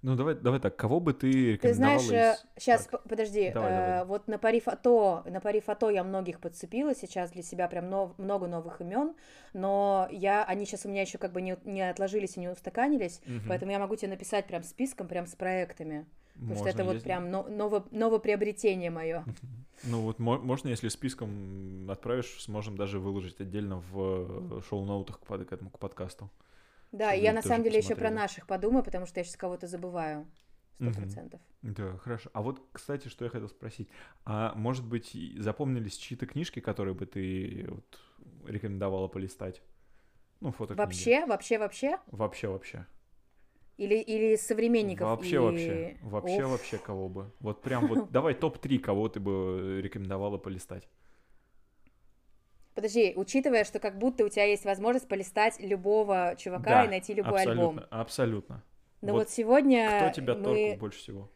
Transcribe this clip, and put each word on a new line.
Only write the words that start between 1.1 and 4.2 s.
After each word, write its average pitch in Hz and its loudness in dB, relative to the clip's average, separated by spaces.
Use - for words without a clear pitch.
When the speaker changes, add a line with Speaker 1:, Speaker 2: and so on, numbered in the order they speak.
Speaker 1:
ты 131 4
Speaker 2:
Ты 240 6
знаешь, 277 6
Speaker 1:
рекомендовала - 2
из 226 6
Speaker 2:
э, 226 6
щас, - 4
Speaker 1:
Так. - -10
Speaker 2:
п-, 247 -4
подожди, 208 0
Speaker 1:
Давай, 113 2
давай. 180 2
Speaker 2:
э, 185 -4
вот 202 -4